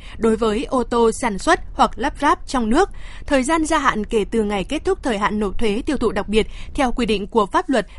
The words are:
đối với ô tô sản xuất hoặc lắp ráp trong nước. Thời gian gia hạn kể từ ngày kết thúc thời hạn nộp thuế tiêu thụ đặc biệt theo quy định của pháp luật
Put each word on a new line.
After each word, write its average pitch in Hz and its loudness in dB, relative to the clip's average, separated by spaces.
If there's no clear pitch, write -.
đối 220 2
với 220 0
ô 254 0
tô 233 2
sản 214 -2
xuất 330 2
hoặc - 2
lắp 269 -2
ráp 311 2
trong 233 0
nước. 320 4
Thời 262 2
gian 311 0
gia 311 2
hạn 214 0
kể 208 0
từ 220 0
ngày 202 -2
kết 294 -4
thúc 370 0
thời 226 -2
hạn 208 0
nộp 202 0
thuế 220 2
tiêu 294 0
thụ - 0
đặc 98 -4
biệt 208 2
theo 254 0
quy 240 0
định 202 0
của 214 2
pháp 330 -2
luật 240 2